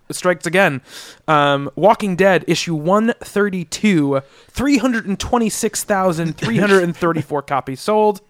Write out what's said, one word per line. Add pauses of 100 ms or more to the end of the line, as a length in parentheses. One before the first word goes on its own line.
(120)
strikes
again. (460)
Um,
Walking
Dead
issue
one
thirty-two, (240)
three
hundred
and
twenty-six
thousand
three
hundred
and
thirty-four
<laughs>
copies
sold.